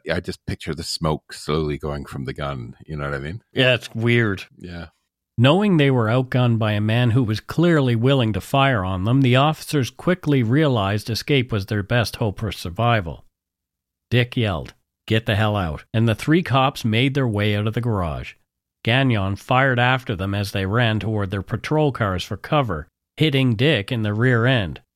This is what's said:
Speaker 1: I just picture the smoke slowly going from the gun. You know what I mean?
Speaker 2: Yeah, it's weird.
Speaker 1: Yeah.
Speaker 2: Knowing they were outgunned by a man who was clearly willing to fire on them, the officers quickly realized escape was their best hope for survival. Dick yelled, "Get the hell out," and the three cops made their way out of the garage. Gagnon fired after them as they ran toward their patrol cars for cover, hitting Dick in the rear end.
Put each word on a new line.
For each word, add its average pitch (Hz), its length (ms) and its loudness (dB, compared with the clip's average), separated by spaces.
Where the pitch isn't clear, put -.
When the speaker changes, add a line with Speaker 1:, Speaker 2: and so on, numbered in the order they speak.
Speaker 1:
I 85 120 -2
just - 240 -10
picture - 280 -6
the 78 100 -10
smoke - 500 -4
slowly 76 440 -4
going 73 280 -8
from - 200 -10
the 67 80 -8
gun. 69 420 -10
You 80 100 -12
know 73 100 -8
what 71 100 -6
I 69 40 -6
mean? 78 220 -10
Speaker 2:
Yeah, 127 220 2
it's - 200 -6
weird. 113 500 0
Speaker 1:
Yeah. 87 300 -14
Speaker 2:
Knowing 180 380 4
they 139 160 4
were 123 140 2
outgunned 123 540 0
by 107 120 0
a 104 100 -2
man 113 300 2
who 131 100 2
was 107 200 -2
clearly 156 540 2
willing 120 360 2
to 95 80 -4
fire 135 460 0
on 92 180 -2
them, 123 180 2
the 123 140 4
officers 143 540 0
quickly 147 540 0
realized 110 640 2
escape 127 420 0
was 101 140 -2
their 104 180 -2
best 117 320 0
hope 104 240 -2
for 101 140 -4
survival. 92 720 -2
Dick 123 280 0
yelled, 92 360 -2
"Get 110 180 0
the 107 100 0
hell 107 220 0
out," 85 260 -4
and 113 140 2
the 110 80 2
three 160 260 2
cops 135 440 0
made 123 300 2
their 135 120 0
way 104 260 0
out 104 140 0
of 107 60 -2
the 120 80 -4
garage. 90 540 -4
Gagnon 110 500 2
fired 131 420 0
after 123 380 0
them 98 180 -2
as 101 200 -2
they 98 120 -2
ran 110 360 0
toward 101 300 -4
their 98 100 -4
patrol 147 500 -2
cars 98 320 -2
for 101 140 -8
cover, 107 500 -2
hitting 135 380 2
Dick 117 360 0
in 113 120 -2
the 104 100 0
rear 117 320 2
end. 104 340 0